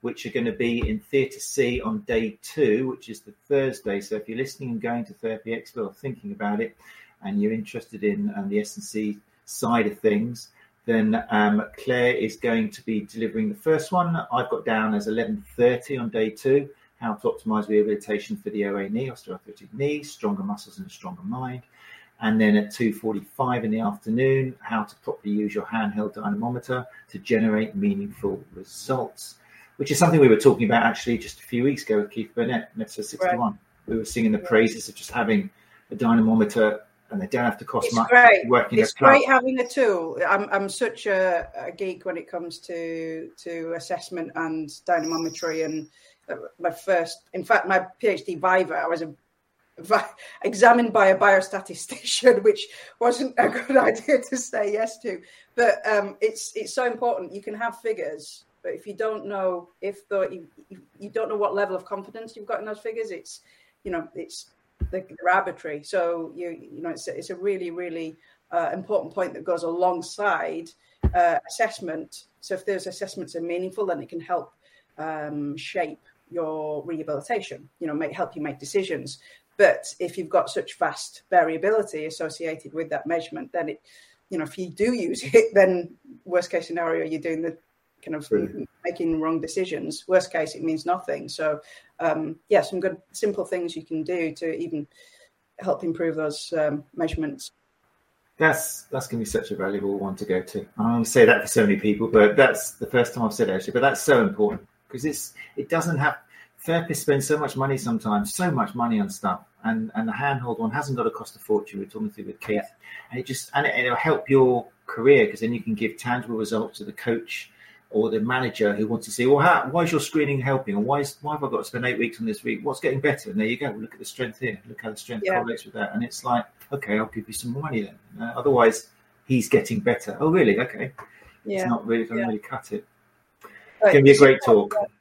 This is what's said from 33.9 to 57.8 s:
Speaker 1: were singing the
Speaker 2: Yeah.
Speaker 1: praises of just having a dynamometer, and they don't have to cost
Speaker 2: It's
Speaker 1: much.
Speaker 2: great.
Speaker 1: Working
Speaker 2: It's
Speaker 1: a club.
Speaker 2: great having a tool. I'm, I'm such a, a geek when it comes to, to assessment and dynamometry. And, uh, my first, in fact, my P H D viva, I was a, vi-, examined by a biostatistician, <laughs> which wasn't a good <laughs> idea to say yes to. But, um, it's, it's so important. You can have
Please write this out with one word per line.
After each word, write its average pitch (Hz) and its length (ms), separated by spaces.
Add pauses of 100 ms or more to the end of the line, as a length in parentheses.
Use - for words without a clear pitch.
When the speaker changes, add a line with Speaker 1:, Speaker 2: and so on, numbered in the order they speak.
Speaker 1:
were 110 80
singing 113 280
the 104 80
Speaker 2:
Yeah. - 80
Speaker 1:
praises 110 420
of - 40
just - 160
having 107 380 (420)
a - 40
dynamometer, 110 840 (300)
and 196 100
they 185 60
don't 120 180
have 233 140
to - 60
cost - 240
Speaker 2:
It's 113 60
Speaker 1:
much. 117 140
Speaker 2:
great. 226 400
Speaker 1:
Working 120 320
Speaker 2:
It's 220 120
Speaker 1:
a - 40
club. 262 140
Speaker 2:
great 277 160
having 262 340
a 240 80
tool. 185 580
I'm, 196 240
I'm 196 180
such 226 380
a, 185 500
a 170 140
geek 185 360
when 175 100
it 170 120
comes 170 320
to, 165 760
to 165 400
assessment 170 580
and 160 340 (180)
dynamometry. 165 800
And, 156 240 (400)
uh, - 80 (220)
my 170 120
first, 170 500 (140)
in 180 100
fact, 160 240
my 190 120 (200)
P 226 80
H 180 160
D 180 100
viva, 185 400
I 165 140
was 165 140
a, 156 100 (640)
vi-, 185 300 (340)
examined 233 500
by 196 160
a 190 100
biostatistician, 196 1200
<laughs> - 0
which 208 240 (320)
wasn't 240 400
a - 100
good 269 280
<laughs> - 0
idea 247 460
to - 140
say 214 360
yes 220 280
to. 190 200 (340)
But, - 320
um, 214 340
it's, - 360
it's - 180
so 254 120
important. 220 460
You 196 100
can 208 120
have 226 260